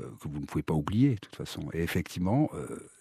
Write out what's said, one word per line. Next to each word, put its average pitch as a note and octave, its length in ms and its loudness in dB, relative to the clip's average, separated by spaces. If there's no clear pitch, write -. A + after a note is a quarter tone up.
que D2+ 80 -8
vous D2 100 -6
ne C#2 60 -4
pouvez D2+ 180 -2
pas - 100 0
oublier, G#2+ 420 4
de - 40 -6
toute - 160 -16
façon. - 280 -8
Et E2 100 0
effectivement, F2+ 720 2
euh, C2+ 120 -6